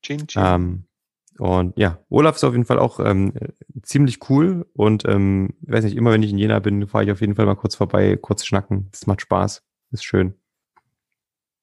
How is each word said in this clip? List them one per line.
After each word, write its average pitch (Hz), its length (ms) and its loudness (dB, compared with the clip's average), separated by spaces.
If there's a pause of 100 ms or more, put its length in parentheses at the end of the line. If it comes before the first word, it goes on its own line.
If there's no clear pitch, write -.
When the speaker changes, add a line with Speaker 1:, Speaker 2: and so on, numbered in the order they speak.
Speaker 1:
Gin, 147 240 -10
Gin. 104 180 -2
Speaker 2:
Ähm, 90 440 0 (500)
und 90 400 0
ja, 90 320 0
Olaf 151 260 4
ist - 80 -2
auf 127 80 2
jeden 120 140 0
Fall 123 120 2
auch, - 220 -2
ähm, 98 320 0 (500)
ziemlich 139 460 -2
cool. 170 460 0
Und, 107 320 0
ähm, 98 560 0
ich - 100 -8
weiß 113 120 2
nicht, 101 120 -2
immer 117 140 2
wenn 110 120 4
ich 104 100 -2
in 98 60 -2
Jena 107 200 0
bin, 101 280 -2
fahre 107 180 -2
ich 101 80 0
auf 98 100 -4
jeden 101 140 -2
Fall 107 100 2
mal 101 100 2
kurz - 200 -6
vorbei, 98 400 2
kurz - 280 -6
schnacken. 98 460 -2
Das - 160 -12
macht 98 160 -2
Spaß, 95 420 -2 (280)
ist 117 120 -12
schön. 95 340 0 (1200)